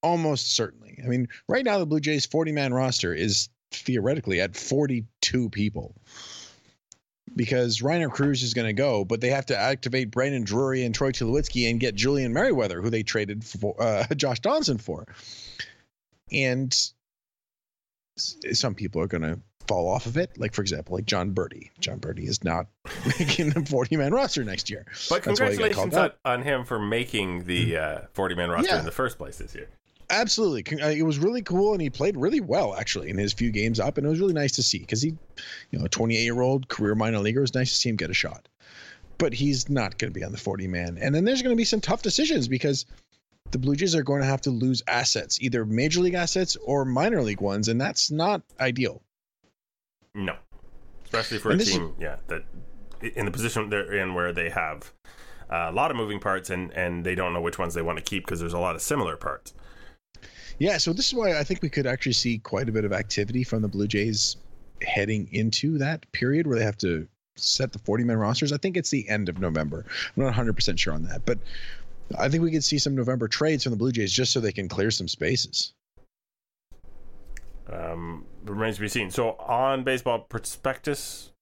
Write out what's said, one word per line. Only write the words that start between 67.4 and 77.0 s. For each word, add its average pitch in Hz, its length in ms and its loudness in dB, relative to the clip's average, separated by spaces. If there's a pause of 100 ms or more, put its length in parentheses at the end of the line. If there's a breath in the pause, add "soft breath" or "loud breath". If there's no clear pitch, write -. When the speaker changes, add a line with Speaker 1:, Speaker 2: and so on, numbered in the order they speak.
Speaker 1:
the 107 80 -10
forty-man 117 360 2
rosters. 120 360 2
I 147 40 0
think 185 200 -2
it's 165 140 -2
the 131 180 0
end 104 200 2
of 85 100 -4
November. 80 460 0 (320 loud breath)
I'm 131 80 2
not 131 60 2
a - 20 2
hundred 110 240 2
percent 87 240 2
sure 87 140 2
on 78 100 0
that, 76 200 -2
but - 140 2 (800 loud breath)
I 135 100 2
think 160 140 4
we 165 80 4
could 156 140 2
see 151 140 2
some 139 180 0
November 120 320 0
trades 151 360 2
from 131 60 0
the 113 80 0
Blue 123 140 2
Jays 104 200 0
just 120 200 2
so 131 80 2
they 107 120 0
can 95 160 -4
clear 101 220 2
some 95 180 -2
spaces. - 640 -2 (2000)